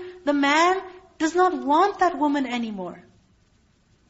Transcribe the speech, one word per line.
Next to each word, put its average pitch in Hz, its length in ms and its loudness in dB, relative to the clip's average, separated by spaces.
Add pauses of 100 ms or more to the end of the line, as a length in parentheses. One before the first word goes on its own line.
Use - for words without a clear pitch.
(260)
the 285 80 0
man, 320 480 2 (360)
does 320 180 -2
not 359 220 2 (140)
want 370 280 2
that 349 180 2
woman 285 280 0
anymore. 220 560 -8 (1080)